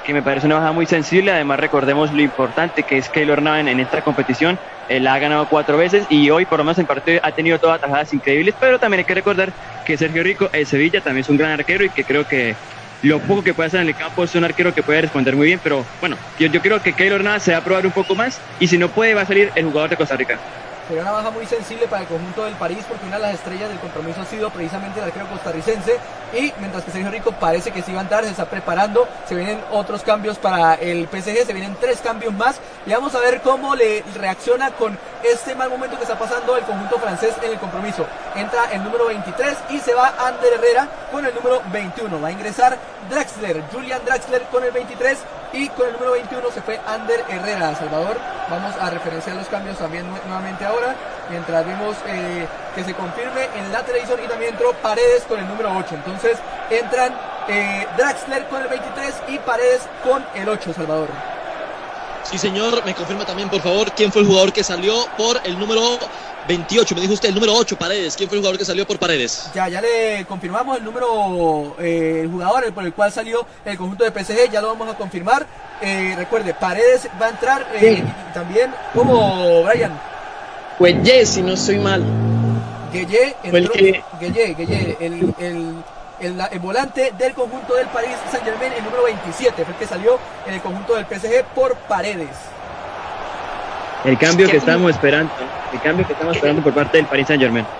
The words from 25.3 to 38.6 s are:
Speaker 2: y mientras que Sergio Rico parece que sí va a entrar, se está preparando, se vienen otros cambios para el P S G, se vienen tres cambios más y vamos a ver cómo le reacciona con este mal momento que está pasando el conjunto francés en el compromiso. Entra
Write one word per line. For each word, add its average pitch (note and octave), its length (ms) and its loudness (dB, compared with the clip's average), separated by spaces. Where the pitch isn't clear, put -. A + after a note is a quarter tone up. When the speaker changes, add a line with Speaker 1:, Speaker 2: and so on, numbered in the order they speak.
Speaker 2:
y C4+ 280 -2
mientras F#3+ 240 -8
que - 80 -10
Sergio F#3 180 -6
Rico A3 220 -4
parece F3 400 -2
que F#3 100 -6
sí F#3 100 -8
va F#3 60 -4
a F#3+ 40 -4
entrar, G#3 200 0
se G#3+ 80 -4
está F3+ 140 -6
preparando, G3+ 640 2
se F#3 60 -6
vienen G3+ 240 -4
otros G#3 300 -2
cambios G#3 360 0
para E3+ 360 4
el E3+ 340 -2
P F#3+ 100 -6
S G#3 160 -4
G, A#3+ 100 4
se A3+ 80 -2
vienen G3 280 -6
tres B3 200 2
cambios A3+ 340 -4
más A#3+ 260 0
y G3+ 60 0
vamos C4+ 240 0
a - 20 2
ver B3 220 2
cómo C4+ 340 2
le G#3+ 300 2
reacciona A#3+ 560 0
con G#3 260 -2
este A#3+ 320 0
mal B3+ 140 -2
momento B3+ 260 -6
que - 80 -6
está A3 120 -4
pasando A#3+ 400 0
el A#3 60 0
conjunto G#3 380 -2
francés A3+ 420 -2
en A3+ 80 -2
el G#3 80 -6
compromiso. F#3 480 -6
Entra A#3 360 -2